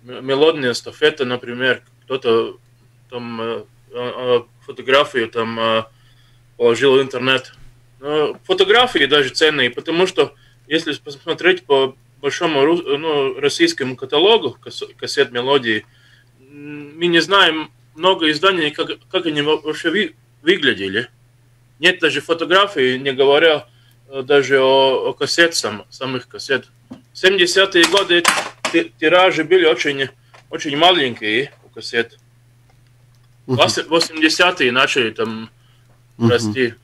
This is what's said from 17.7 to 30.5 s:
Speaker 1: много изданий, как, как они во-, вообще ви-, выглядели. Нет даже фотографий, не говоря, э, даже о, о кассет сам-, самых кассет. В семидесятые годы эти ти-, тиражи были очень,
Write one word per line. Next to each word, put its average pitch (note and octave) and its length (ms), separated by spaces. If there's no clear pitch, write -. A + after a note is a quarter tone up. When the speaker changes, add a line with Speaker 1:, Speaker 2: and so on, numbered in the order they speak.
Speaker 1:
много E3 340
изданий, D#3+ 420
как, D#3 180
как F#3 160
они D3+ 160
во-, D3+ 200
вообще D3+ 280
ви-, F3+ 260
выглядели. A#2 640
Нет F3+ 200
даже D3 220
фотографий, E3 760
не C#3 140
говоря, C#3+ 520
э, C3+ 120
даже C3+ 380
о, C3 500
о C3+ 40
кассет D#3+ 420
сам-, G#2 340
самых C3 380
кассет. B2 400
В - 40
семидесятые F#3+ 680
годы F3+ 320
эти E3+ 120
ти-, E3 280
тиражи D#3+ 440
были E3+ 220
очень, C#3+ 440